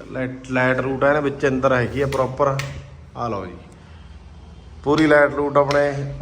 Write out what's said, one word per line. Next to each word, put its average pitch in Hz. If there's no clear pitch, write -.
ਲਾਈਟ, 131
ਲਾਈਟ 127
ਰੂਟ 131
ਆ 139
ਇਹਨਾਂ 147
ਵਿੱਚ 139
ਅੰਦਰ 131
ਹੈਗੀ 120
ਆ 143
ਪ੍ਰੋਪਰ। 135
ਆ 120
ਲਓ 98
ਜੀ, 87
ਪੂਰੀ 151
ਲਾਈਟ 147
ਰੂਟ 143
ਆਪਣੇ 143